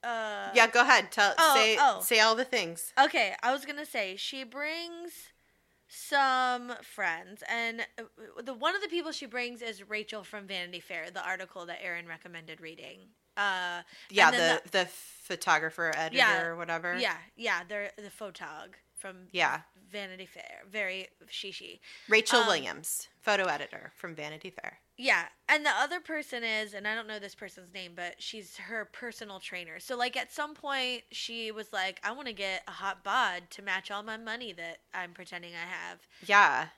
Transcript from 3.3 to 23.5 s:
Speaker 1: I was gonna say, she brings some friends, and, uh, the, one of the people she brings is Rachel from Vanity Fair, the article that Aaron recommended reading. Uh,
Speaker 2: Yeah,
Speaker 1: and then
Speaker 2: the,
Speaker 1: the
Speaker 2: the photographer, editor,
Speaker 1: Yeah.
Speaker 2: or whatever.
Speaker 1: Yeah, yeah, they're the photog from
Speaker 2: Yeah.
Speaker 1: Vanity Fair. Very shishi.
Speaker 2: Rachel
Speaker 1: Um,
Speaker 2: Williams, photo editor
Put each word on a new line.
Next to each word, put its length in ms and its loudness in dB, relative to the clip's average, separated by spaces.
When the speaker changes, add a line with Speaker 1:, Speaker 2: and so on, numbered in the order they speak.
Speaker 1:
I 100 4
was 120 -2
gonna 220 -8
say, 300 -4
she 260 -8
brings 720 -8
some 960 0
friends, 680 -6
and, 380 -4
uh, 40 -14
the, 100 -8
one 220 -2
of 80 -4
the 60 -8
people 240 -4
she 140 -10
brings 360 -8
is 260 -12
Rachel 360 -8
from 240 -14
Vanity 320 -8
Fair, 320 -10
the 120 -8
article 420 -8
that 160 -10
Aaron 260 -8
recommended 520 -16
reading. 380 -16
Uh, 460 0
Speaker 2:
Yeah, 180 10
Speaker 1:
and 80 6
then 280 6
Speaker 2:
the, 80 -18
Speaker 1:
the 120 4
Speaker 2:
the 20 -4
photographer, 1080 -2
editor, 220 -2
Speaker 1:
Yeah. 260 6
Speaker 2:
or 140 -4
whatever. 420 -4
Speaker 1:
Yeah, 180 0
yeah, 320 -2
they're 280 -8
the 140 -16
photog 640 -14
from 320 -16
Speaker 2:
Yeah. 300 4
Speaker 1:
Vanity 380 -12
Fair. 420 -18
Very 400 -6
shishi. 520 -12
Speaker 2:
Rachel 320 6
Speaker 1:
Um, 80 6
Speaker 2:
Williams, 600 -2
photo 260 4
editor 500 -6